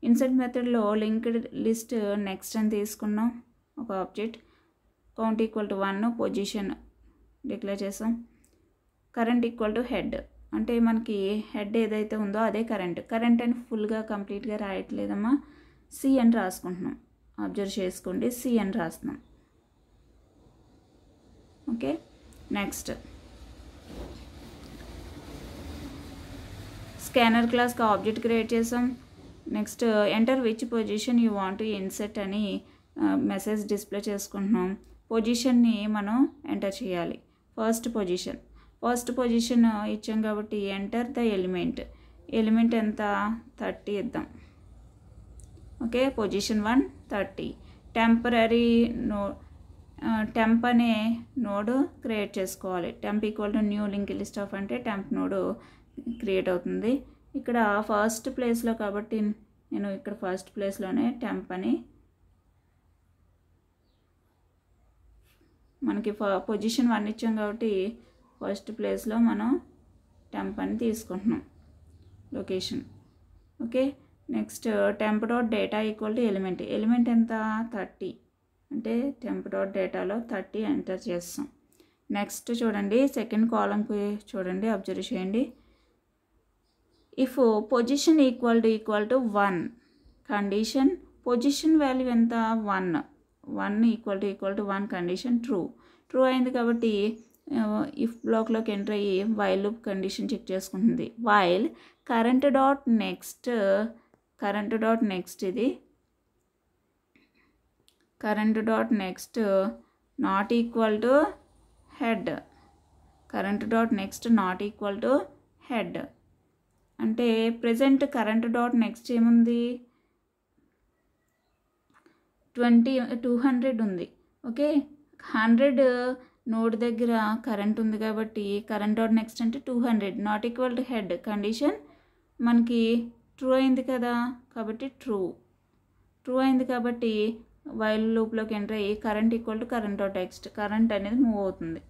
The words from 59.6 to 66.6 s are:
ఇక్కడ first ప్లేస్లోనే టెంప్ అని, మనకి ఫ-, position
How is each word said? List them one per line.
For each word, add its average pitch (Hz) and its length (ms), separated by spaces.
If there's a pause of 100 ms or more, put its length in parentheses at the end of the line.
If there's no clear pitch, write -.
ఇక్కడ 202 240
first 190 340
ప్లేస్లోనే 196 500 (180)
టెంప్ 190 280
అని, 190 220 (4000)
మనకి 208 320
ఫ-, 196 200 (100)
position 226 440